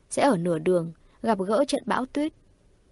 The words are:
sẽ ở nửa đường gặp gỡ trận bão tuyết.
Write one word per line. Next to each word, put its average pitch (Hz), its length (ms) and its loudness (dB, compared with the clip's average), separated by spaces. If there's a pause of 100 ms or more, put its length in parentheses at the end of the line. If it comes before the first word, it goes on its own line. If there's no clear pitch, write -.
(100)
sẽ - 120 -2
ở 269 140 4
nửa 170 220 0
đường 165 340 0 (300)
gặp 220 160 0
gỡ 214 300 0
trận - 180 -2
bão 226 200 -2
tuyết. 294 260 -4 (600)